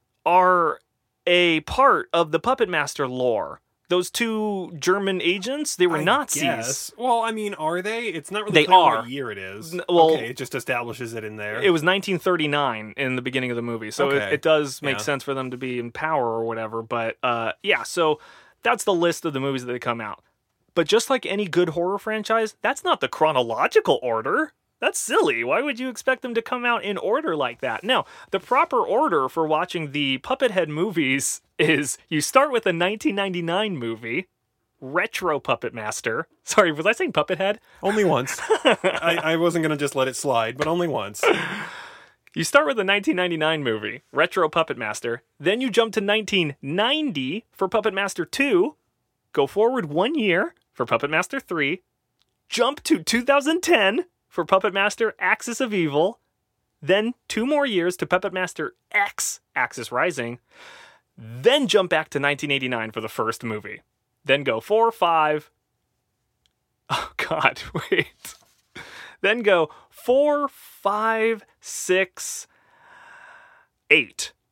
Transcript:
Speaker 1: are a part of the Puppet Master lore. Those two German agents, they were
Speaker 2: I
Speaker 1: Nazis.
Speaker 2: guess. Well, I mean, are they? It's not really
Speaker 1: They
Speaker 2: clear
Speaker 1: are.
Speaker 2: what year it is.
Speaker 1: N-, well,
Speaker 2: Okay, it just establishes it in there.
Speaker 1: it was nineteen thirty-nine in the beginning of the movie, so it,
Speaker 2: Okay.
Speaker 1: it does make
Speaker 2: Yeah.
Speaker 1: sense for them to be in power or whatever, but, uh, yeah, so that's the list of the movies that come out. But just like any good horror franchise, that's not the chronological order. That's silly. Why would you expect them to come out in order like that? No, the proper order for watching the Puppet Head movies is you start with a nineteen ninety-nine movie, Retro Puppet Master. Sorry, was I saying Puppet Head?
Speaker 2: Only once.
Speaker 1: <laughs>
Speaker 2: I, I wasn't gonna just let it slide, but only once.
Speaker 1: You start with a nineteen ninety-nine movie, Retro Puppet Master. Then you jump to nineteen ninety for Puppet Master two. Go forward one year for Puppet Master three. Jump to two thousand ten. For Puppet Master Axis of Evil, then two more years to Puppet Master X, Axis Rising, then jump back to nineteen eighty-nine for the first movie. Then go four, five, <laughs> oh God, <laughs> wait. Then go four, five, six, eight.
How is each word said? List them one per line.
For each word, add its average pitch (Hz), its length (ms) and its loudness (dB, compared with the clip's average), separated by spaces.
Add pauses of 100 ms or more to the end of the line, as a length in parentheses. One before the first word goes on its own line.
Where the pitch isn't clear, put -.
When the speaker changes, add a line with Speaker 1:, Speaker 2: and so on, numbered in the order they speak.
(260)
Speaker 1:
are 180 540 4 (480)
a 175 340 4
part 247 520 4
of 170 180 2
the 165 80 2
Puppet 240 300 0
Master 147 380 -2
lore. 123 540 -2 (280)
Those 180 220 0
two 214 680 -2
German 190 400 0
agents, 208 560 -2
they 180 120 4
were 165 100 2
Speaker 2:
I 151 60 -2
Speaker 1:
Nazis. 220 400 0
Speaker 2:
guess. - 520 -4
Well, 233 260 0
I 226 100 -2
mean, 208 240 -6
are 160 260 -2
they? 226 240 -6
It's 165 240 -8
not 208 140 -6
really 170 100 -6
Speaker 1:
They 156 120 6
Speaker 2:
clear 185 120 8
Speaker 1:
are. 135 220 8
Speaker 2:
what 117 100 -8
year 131 220 -6
it 98 80 -10
is. 104 340 -12
Speaker 1:
N-, 175 160 -6
well, 165 220 6
Speaker 2:
Okay, 120 160 0
it 120 100 -10
just - 160 -10
establishes 120 640 -6
it 110 80 -8
in 107 140 -12
there. 107 220 -8
Speaker 1:
it 190 120 4
was 165 100 2
nineteen 185 380 0
thirty-nine 143 760 -2
in 131 180 -2
the 127 80 -4
beginning 127 260 -4
of 120 60 -4
the 117 80 -6
movie, 113 260 -8
so 139 220 -2
it, 143 60 2
Speaker 2:
Okay. 101 180 -2
Speaker 1:
it - 80 -2
does 151 400 2
make 139 140 -2
Speaker 2:
Yeah. 110 60 -6
Speaker 1:
sense 135 200 -4
for 139 100 -6
them 131 160 -6
to 123 80 -10
be 127 220 -6
in 120 120 -8
power 156 360 -2
or 113 160 -2
whatever, 113 400 -6
but, 113 400 -4
uh, 117 300 0 (100)
yeah, 202 180 0
so 156 380 0 (420)
that's 233 220 -2
the 202 100 2
list 170 320 0
of 156 80 -4
the 135 60 -4
movies 135 260 -4
that 123 160 -6
come 117 200 -4
out. 104 200 -12 (540)
But 165 120 4
just 214 220 2
like 262 160 0
any 202 220 -4
good 170 220 2
horror 175 280 -2
franchise, 220 640 -2
that's 262 220 -2
not 349 180 0
the 135 60 0
chronological 131 960 2
order. 131 500 -2 (260)
That's - 200 -2
silly. 156 440 2
Why 151 180 2
would 277 160 -2
you 254 120 -6
expect 254 320 -2
them 240 140 -8
to 226 60 0
come 240 220 -6
out 240 220 0
in 202 120 -4
order 233 380 0
like 123 240 -2
that? 117 240 -4
No, 220 220 0 (260)
the 190 80 -2
proper 262 460 2
order 175 420 2
for 160 180 0
watching 156 460 -2
the 135 280 -2
Puppet 262 320 -2
Head 175 180 0
movies 151 720 -2 (160)
is 151 400 2 (100)
you 151 140 -2
start 277 280 4
with 240 160 0
a 196 60 2
nineteen 196 440 0
ninety-nine 190 600 -2
movie, 120 540 -6 (500)
Retro 160 600 -2
Puppet - 320 -4
Master. 113 560 -6 (160)
Sorry, 180 260 4
was 156 140 -2
I 214 80 4
saying 359 180 -2
Puppet 156 280 0
Head? 196 200 -2 (240)
Speaker 2:
Only 202 220 2
once. 135 380 0
Speaker 1:
<laughs> - 60 -4 (140)
Speaker 2:
I, 170 580 2
I 160 140 0
wasn't 165 280 2
gonna 156 120 0
just 143 220 -2
let 131 100 2
it 131 80 -4
slide, 120 420 0
but 147 100 -2
only 175 200 0
once. 110 340 -4 (1120)
Speaker 1:
You 160 120 -4
start 294 200 4
with 269 140 -2
a 190 60 0
nineteen 202 320 0
ninety-nine 160 480 0
movie, 107 380 -4 (100)
Retro 165 340 2
Puppet 156 300 0
Master. 117 460 -6 (180)
Then 190 180 0
you 262 100 -2
jump 226 260 2
to 220 60 0
nineteen 196 600 0
ninety 196 920 -2
for - 160 -2
Puppet 214 260 0
Master 190 300 -4
two. 254 520 0 (580)
Go 139 120 2
forward 220 420 0
one 185 280 0
year 208 400 0 (160)
for 123 140 -4
Puppet 120 240 0
Master 180 320 -2
three. 147 400 -2 (640)
Jump 254 360 0
to 180 200 2
two 240 200 0
thousand 285 360 2
ten. 262 460 2 (240)
For 170 160 -2
Puppet 190 280 2
Master 208 460 0
Axis 214 400 -2
of 233 140 -2
Evil, 165 460 2 (640)
then 208 320 2 (140)
two 220 180 -2
more 285 200 2
years 180 320 0
to 160 80 -4
Puppet 185 260 0
Master 175 440 -6 (160)
X, - 500 -4 (140)
Axis 123 360 -6
Rising, 123 480 -2 (800)
then 135 500 2
jump 185 220 4
back 156 220 0
to 143 80 -2
nineteen 143 320 0
eighty-nine 123 400 -2
for 110 100 -6
the 110 80 -6
first 110 340 -4
movie. 107 380 -8 (420)
Then 139 200 2
go 113 180 0
four, 226 300 4
five, 156 600 2 (720)
<laughs> - 680 -20
oh - 280 -6
God, - 440 -2 (140)
<laughs> - 160 -4
wait. - 440 -4 (840)
Then 220 200 0
go 180 280 4 (200)
four, 285 580 2
five, 220 960 -2 (160)
six, - 880 -4 (1400)
eight. - 420 0 (200)